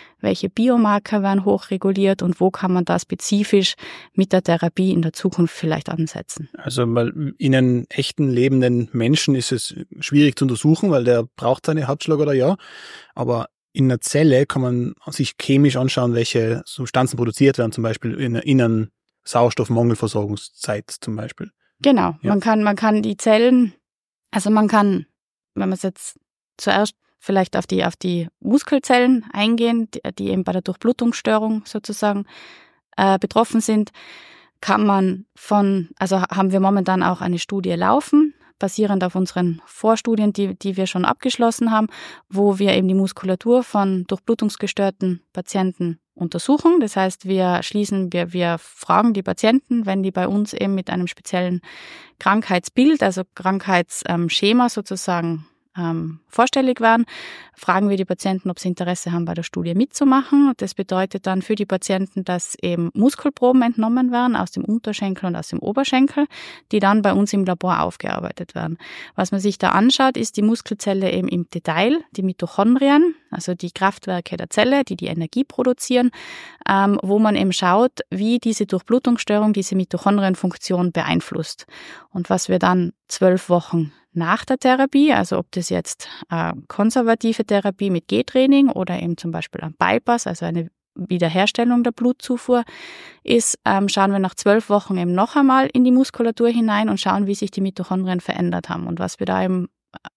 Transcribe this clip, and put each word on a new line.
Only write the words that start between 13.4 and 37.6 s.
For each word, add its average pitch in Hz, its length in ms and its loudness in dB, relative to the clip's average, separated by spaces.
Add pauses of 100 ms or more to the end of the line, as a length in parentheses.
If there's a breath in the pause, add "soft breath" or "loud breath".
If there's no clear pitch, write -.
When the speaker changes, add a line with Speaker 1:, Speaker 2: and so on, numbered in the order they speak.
Speaker 2:
in 135 120 2
einer 123 160 2
Zelle 143 460 4
kann 131 160 -4
man 123 320 -2 (120)
sich - 320 -4
chemisch 139 380 4
anschauen, 123 380 0
welche 117 500 -2
Substanzen 127 520 -2
produziert 120 420 2
werden, 117 120 -2
zum 117 120 -6
Beispiel 110 360 -4
in, 120 180 -4
in 135 220 2
einer 113 280 2 (360)
Sauerstoffmangelversorgungszeit 113 1700 -2 (100)
zum 110 160 -8
Beispiel. 110 360 -12 (280)
Speaker 1:
Genau, 190 420 2
Speaker 2:
Ja. - 80 -2
Speaker 1:
man 208 100 2
kann, 220 240 0
man 208 120 0
kann 214 280 0
die 214 140 -4
Zellen, 233 560 4 (580)
also 202 180 0
man 214 180 4
kann, 202 380 2 (480)
wenn 196 160 -2
man's 190 140 -4
jetzt - 360 -8 (380)
zuerst - 380 -2 (240)
vielleicht 196 380 -2
auf 190 100 -4
die, 185 160 -2
auf 180 120 -4
die 175 320 -4 (120)
Muskelzellen 247 920 2
eingehen, 226 580 0
die, - 80 -12 (180)
die 196 120 -6
eben 185 140 0
bei 185 80 -2
der 180 100 -2
Durchblutungsstörung 220 1040 -2
sozusagen, 208 600 -4 (720 loud breath)
äh, 196 240 2
betroffen 226 400 0
sind, 214 300 0 (720 loud breath)
kann 208 240 0
man 190 400 2 (100)
von, 196 640 0
also 190 240 0
ha-, - 140 -6
haben 190 160 2
wir 190 80 2
momentan 190 440 2
auch 180 180 0
eine 175 180 -2
Studie 185 340 -4